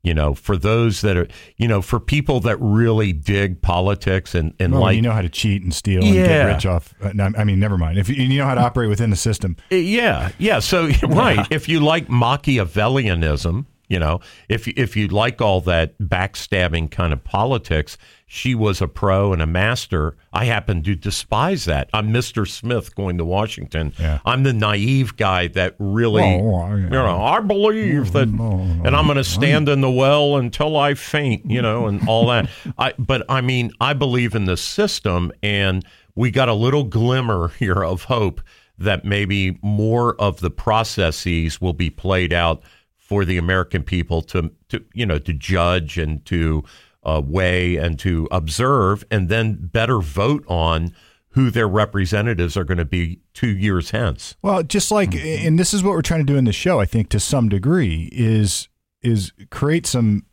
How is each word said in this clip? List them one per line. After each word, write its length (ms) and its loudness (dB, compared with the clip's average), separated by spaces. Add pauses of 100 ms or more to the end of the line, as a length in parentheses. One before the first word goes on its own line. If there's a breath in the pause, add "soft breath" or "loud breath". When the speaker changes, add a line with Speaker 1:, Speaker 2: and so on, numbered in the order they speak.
Speaker 1:
You 120 0
know, 200 2
for 220 -2
those 460 0
that 160 2
are, 100 0 (300 loud breath)
you 100 0
know, 140 2
for 180 -2
people 420 0
that 200 0
really 500 4
dig 500 0
politics 720 0
and, 240 0
and 140 2
Speaker 2:
Well, 120 4
Speaker 1:
like 120 4
Speaker 2:
you 60 2
know 100 2
how 100 0
to 60 -2
cheat 340 -2
and 120 -4
steal 280 0
and 140 6
Speaker 1:
Yeah. 100 4
Speaker 2:
get 180 6 (100)
rich 120 -2
off. 280 -2 (100)
Uh, 100 -4
no, 240 2
I 60 0
mean, 160 2
never 180 2
mind. 220 0
If 80 0
you, 80 -2
you 220 2
know 80 2
how 100 2
to 60 2
operate 260 2
within 220 0
the 80 2
system. 400 -2 (120)
Speaker 1:
Uh, 60 0
yeah, 600 0
yeah. 220 2
So, 280 0 (100)
<laughs> 60 2
right, 360 2
Speaker 3:
Yeah. 100 -2
Speaker 1:
if 180 -4
you 140 2
like 260 2
Machiavellianism, 1600 0 (240)
you 80 0
know, 220 0 (300 loud breath)
if, 180 -2
if 280 -4
you 120 0
like 340 0
all 200 2
that 360 0
backstabbing 920 -2
kind 200 -2
of 120 -4
politics, 720 -2 (300 soft breath)
she 260 -4
was 300 0
a 40 -2
pro 460 0
and 80 0
a 60 0
master. 680 -2 (160 soft breath)
I 140 -2
happen 380 -2
to 100 0
despise 720 -2
that. 260 -2
I'm 200 -2
Mister 340 -2
Smith 480 -6
going 240 -4
to 80 -2
Washington. 720 -4
Speaker 2:
Yeah. 280 -2
Speaker 1:
I'm 160 0
the 100 2
naive 640 0
guy 300 0
that 320 -2
really, 420 2
Speaker 2:
Oh, 320 2
oh, 80 0
I, 140 -4
Speaker 1:
you 140 0
know, 340 0
I 160 2
believe 720 0
that, 160 2 (120)
Speaker 2:
oh, 40 -2
oh, 420 0
Speaker 1:
and 100 2
I'm 120 4
gonna 140 2
Speaker 2:
oh, 20 0
Speaker 1:
stand 440 2
in 140 2
the 80 2
well 480 4
until 400 -2
I 160 2
faint, 560 -2
you 140 0
know, 240 0
and 200 -2
all 200 4
that. 200 2 (160)
<laughs> 140 -10
I, 220 -2
but 280 0
I 140 0
mean, 300 0 (100)
I 120 0
believe 420 0
in 100 0
the 120 0
system, 760 -2 (100)
and 420 0 (300 soft breath)
we 160 0
got 180 2
a 60 2
little 300 2
glimmer 640 0 (100)
here 260 0
of 200 -4
hope 360 -2 (380 soft breath)
that 280 -2
maybe 580 0
more 580 0
of 200 -2
the 100 -2
processes 1080 -2
will 140 -2
be 160 -2
played 420 -2
out 300 0 (340 soft breath)
for 300 -2
the 140 0
American 420 0
people 400 -2
to, 300 -4 (180)
to, 140 -8 (100)
you 100 -4
know, 140 0
to 160 -4
judge 640 0
and 280 -4
to, 380 -2 (400 loud breath)
uh, 220 -2
weigh 500 0
and 220 -2
to 320 -2
observe, 800 0
and 200 0
then 300 0
better 400 0
vote 480 -2
on 460 0 (360 soft breath)
who 200 2
their 180 0
representatives 880 0
are 80 -2
gonna 220 -2
be 340 -4 (140)
two 160 -2
years 420 0
hence. 520 -4
Speaker 2:
Well, 200 0
just 280 -2
like, 200 0
Speaker 3:
Mm-hmm. 360 -4
Speaker 2:
and 100 4
this 160 2
is 80 0
what 100 2
we're 120 0
trying 160 0
to 120 0
do 60 2
in 80 4
the 80 2
show, 260 0
I 60 2
think, 240 -2
to 100 0
some 300 0
degree, 600 0
is, 560 0 (340)
is 300 0 (180)
create 380 -2
some 460 0